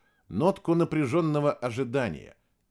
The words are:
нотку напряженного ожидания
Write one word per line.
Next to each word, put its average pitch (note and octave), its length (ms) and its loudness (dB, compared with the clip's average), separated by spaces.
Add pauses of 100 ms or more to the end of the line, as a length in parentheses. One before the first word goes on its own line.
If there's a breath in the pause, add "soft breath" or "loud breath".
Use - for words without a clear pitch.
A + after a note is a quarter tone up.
(280 soft breath)
нотку E3+ 480 0
напряженного D3+ 800 2
ожидания A#2+ 840 -4 (340)